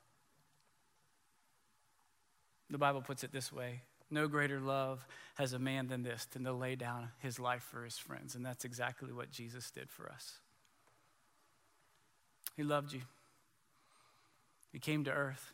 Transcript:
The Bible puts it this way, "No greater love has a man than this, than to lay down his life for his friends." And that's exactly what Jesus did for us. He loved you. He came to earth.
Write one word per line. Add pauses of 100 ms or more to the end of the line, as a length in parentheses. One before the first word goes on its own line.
(2750)
The
Bible
puts
it
this
way, (280)
"No
greater
love (300)
has
a
man
than
this,
than
to
lay
down
his
life
for
his
friends."
And
that's
exactly
what
Jesus
did
for
us. (2250)
He
loved
you. (1700)
He
came
to
earth.